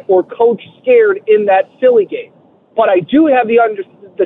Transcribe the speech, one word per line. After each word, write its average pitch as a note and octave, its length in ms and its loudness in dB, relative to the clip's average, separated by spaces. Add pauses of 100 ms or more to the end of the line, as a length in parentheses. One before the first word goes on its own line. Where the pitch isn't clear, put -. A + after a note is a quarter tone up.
or F#3 160 0
coached A#3 440 -4 (140)
scared G#3+ 460 0
in G#3+ 180 0
that F#3+ 240 0 (100)
Philly A#3+ 260 2
game. C3+ 280 -14 (420)
But A3 140 0
I F#3 100 0
do D4 280 0
have B3 200 0
the A#3 120 0
under-, G#3+ 240 -2 (340)
the F#3+ 80 -2